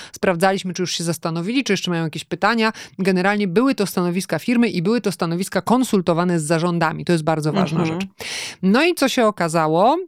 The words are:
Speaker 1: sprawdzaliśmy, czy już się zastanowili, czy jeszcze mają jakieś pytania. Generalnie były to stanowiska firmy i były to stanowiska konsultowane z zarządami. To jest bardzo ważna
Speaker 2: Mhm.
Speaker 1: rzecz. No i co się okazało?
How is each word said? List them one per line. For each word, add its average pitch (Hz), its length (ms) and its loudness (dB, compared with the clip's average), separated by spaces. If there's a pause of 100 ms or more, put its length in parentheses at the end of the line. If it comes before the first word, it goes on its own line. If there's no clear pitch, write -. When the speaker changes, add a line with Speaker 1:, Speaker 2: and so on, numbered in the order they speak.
(120)
Speaker 1:
sprawdzaliśmy, 190 640 0
czy 185 100 -6
już 165 120 -4
się - 80 -6
zastanowili, 170 600 -2
czy 208 100 0
jeszcze 180 180 -2
mają 165 120 0
jakieś 160 200 -6
pytania. 220 500 0 (260)
Generalnie 196 480 2
były 226 280 2
to 202 100 0
stanowiska 175 540 -2
firmy 240 300 2
i 175 120 -2
były 214 200 0
to 202 100 -2
stanowiska 175 500 -2
konsultowane 180 800 2
z 156 40 -2
zarządami. 156 640 -2
To 175 60 0
jest 165 120 2
bardzo 156 300 0
ważna 170 280 0
Speaker 2:
Mhm. 165 200 -2
Speaker 1:
rzecz. 190 80 -8 (520)
No 208 220 4
i 349 120 2
co 277 140 0
się 240 160 2
okazało? 170 720 2 (100)